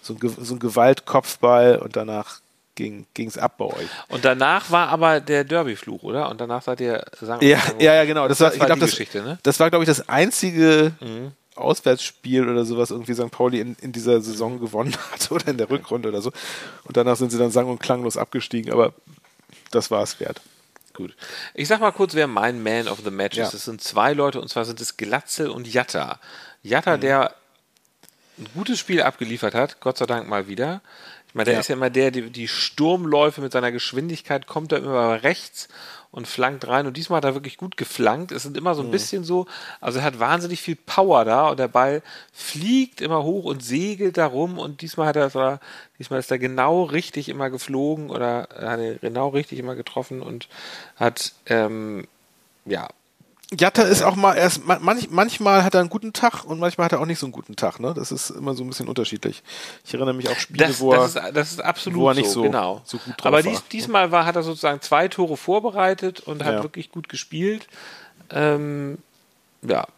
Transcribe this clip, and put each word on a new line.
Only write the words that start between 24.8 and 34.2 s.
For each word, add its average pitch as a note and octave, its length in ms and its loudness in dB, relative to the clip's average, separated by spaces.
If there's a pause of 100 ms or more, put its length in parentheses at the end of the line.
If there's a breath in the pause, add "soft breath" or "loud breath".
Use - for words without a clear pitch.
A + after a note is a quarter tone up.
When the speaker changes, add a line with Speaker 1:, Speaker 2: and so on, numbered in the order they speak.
Speaker 2:
Glatzel C3 520 -4
und B2 180 -10
Jatta. G#2+ 520 -4 (420 loud breath)
Jatta, D3 360 0
Speaker 1:
Mhm. C3 40 -4
Speaker 2:
der C3+ 320 2 (1040)
ein A2 160 -16
gutes G#3 240 -4
Spiel F3 240 0
abgeliefert A#2 540 -2
hat, C3 240 -2
Gott - 180 -2
sei B2 80 0
Dank A#2 240 -4
mal G2+ 180 -2
wieder. C3 340 -4 (460 loud breath)
Ich - 60 -20
meine, A2+ 120 -2
der A#2 100 4
Speaker 1:
Ja. A2+ 40 0
Speaker 2:
ist G#2+ 100 -4
ja D3 60 -2
immer B2+ 140 -2
der, C3 220 2
die, B2 180 -6
die A#2+ 180 -10
Sturmläufe D3+ 920 2
mit C3+ 100 -6
seiner B2 200 0
Geschwindigkeit, C#3 760 -6